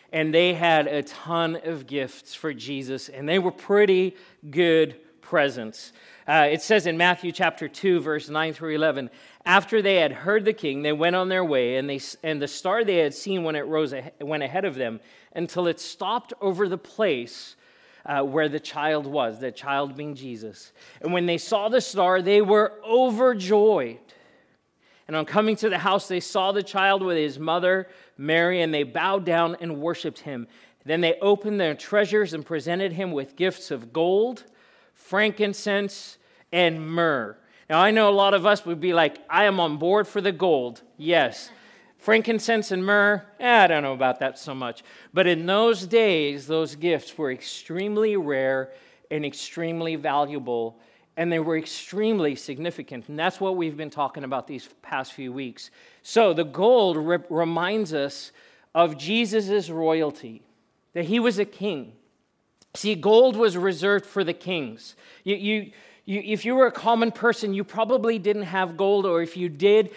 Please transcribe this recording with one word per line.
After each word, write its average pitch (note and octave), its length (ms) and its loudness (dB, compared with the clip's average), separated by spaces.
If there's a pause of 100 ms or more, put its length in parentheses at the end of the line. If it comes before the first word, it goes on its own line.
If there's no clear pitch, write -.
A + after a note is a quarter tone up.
(120)
and D#3 220 -2
they F3 200 4
had D#3+ 340 2
a C#3+ 160 -2
ton E3 580 -4
of D3+ 240 -8
gifts C3 480 -8
for D#3 180 -8
Jesus, C3 560 -10
and C#3 200 -10
they F3 100 2
were F3+ 140 0
pretty F#3+ 640 2 (340)
good D#3+ 460 4 (240)
presents. B2+ 720 -2 (340)
Uh, D3 240 6
it D#3+ 120 -2
says G3 260 2
in E3 80 0
Matthew F3 340 2
chapter E3 380 -2
two, F3+ 320 0
verse D3+ 280 -4
nine D#3 240 -2
through D#3 220 -8
eleven, D3 340 0 (360)
"After G3 360 4
they G3 160 4
had D#3+ 140 4
heard G3 340 -2
the G#3+ 80 2
king, C#3+ 300 -4
they D3+ 100 0
went D#3+ 220 0
on F#3 140 0
their F#3 160 0
way, C3 320 0
and C3+ 120 -2
they C#3 80 -6
s-, - 280 -12
and D#3 180 -4
the C#3+ 60 -4
star G3 340 -2
they G3+ 140 0
had D#3 180 2
seen F#3+ 300 -4
when D#3 100 -2
it D3 140 -4
rose D#3 240 -2
ahe-, C3+ 180 -12 (100)
went D3 220 -4
ahead D3+ 220 -4
of F3+ 100 -4
them, A#2 240 -6 (340)
until F3 360 -4
it E3 100 -2
stopped - 640 -8
over G3 280 -2
the F3 100 -4
place, C#3+ 760 -6 (500)
uh, C#3+ 180 -2
where D3 260 0
the D3 120 -6
child D3+ 440 -2
was," B2+ 360 -4
the C3 100 -6
child C#3 460 -4
being D3 180 -10
Jesus. A#2 580 -14 (280)
"And E3 120 -4
when F3 140 0
they E3+ 120 0
saw G#3 300 0
the A#3+ 120 2
star, F#3 420 2
they G3+ 180 6
were G#3+ 340 4 (100)
overjoyed. G#3+ 1120 4 (1080)
And D#3 80 -4
on D#3 80 0
coming G#3+ 320 2
to G#3+ 120 0
the F#3 100 -2
house, F#3+ 280 0
they F#3 140 -2
saw F#3+ 320 -2
the G3+ 100 -2
child G3 400 2
with F3+ 140 0
his D3+ 200 -2
mother, F3+ 520 0 (280)
Mary, E3+ 460 0
and D#3+ 100 -2
they D3 120 0
bowed F3 400 -2
down E3+ 360 0
and E3 200 -8
worshiped E3 400 -6
him. B2 260 -10 (380)
Then D#3+ 160 0
they E3+ 200 2
opened G3+ 400 2
their D#3+ 140 0
treasures G3+ 580 0
and D#3 140 -8
presented E3+ 460 -4
him F#3 180 -6
with C#3 240 -6
gifts F#3 380 -4
of A#2 200 -10
gold, G3 520 0 (500)
frankincense, G3+ 1200 -2 (360)
and E3+ 360 2
myrrh." D3+ 480 0 (320)
Now, D#3 120 4
I G3 100 6
know G#3+ 180 4
a G3+ 60 6
lot G3 200 4
of F#3 120 2
us G#3 180 2
would E3 160 -6
be F3 120 0
like, D#3+ 260 2 (100)
"I F3+ 180 4
am F#3+ 120 2
on D#3 200 0
board F#3 280 2
for - 140 -6
the F#3+ 100 0
gold." D3 500 0 (160)
Yes. D3+ 540 0 (480)
Frankincense A3 720 0
and F#3 160 -2
myrrh, G#3 380 2 (160)
eh, A#3+ 240 6
I - 20 8
don't D#3+ 160 4
know C3+ 120 -2
about B2+ 260 0
that C3 180 -4
so D3 160 -10
much. B2+ 300 -10 (280)
But F3 140 6
in E3+ 200 2
those G3 400 2
days, D#3+ 600 2
those D#3+ 300 -2
gifts D#3+ 420 -2
were C#3+ 140 -2
extremely G#3 840 -4
rare C3+ 540 0 (400)
and D3+ 140 -4
extremely E3 720 -6
valuable, C#3 840 -4 (380)
and E3+ 160 -2
they E3 80 0
were D#3+ 160 -2
extremely F3+ 800 -2
significant. C#3+ 720 -12
And D3 100 -12
that's F3+ 220 -2
what F#3+ 160 -2
we've D#3+ 200 -4
been D3+ 140 -10
talking C#3+ 320 -4
about C3 240 -6
these C3+ 220 -14 (140)
past C3+ 320 -8
few C3 180 -10
weeks. C3 380 -12 (320)
So G#3+ 300 4
the E3 120 0
gold F#3 520 4
re-, D#3+ 220 0 (100)
reminds E3+ 640 -2
us C#3+ 380 -4 (420)
of D#3+ 240 4
Jesus' G3+ 720 0
royalty, D#3+ 720 -2 (500)
that E3+ 140 -4
he G#3 120 2
was A3+ 220 2
a G3+ 60 0
king. E3 480 -8 (800)
See, G#3+ 200 -2
gold A3 400 6
was G#3+ 220 2
reserved F#3+ 500 0
for - 160 -4
the E3+ 120 -4
kings. D3+ 600 -8 (300)
You, G3 100 -2
you, G3+ 380 -4 (320)
you, G3 200 -6
if G#3 200 -4
you A#3+ 100 0
were C4 120 6
a A3+ 60 2
common A#3 380 2
person, A3 420 -2
you G3 120 -2
probably A3+ 560 0
didn't G3+ 240 0
have F3+ 320 -4
gold, G3 300 2
or E3+ 160 2
if E3 140 -8
you F3+ 120 -4
did, G3 480 4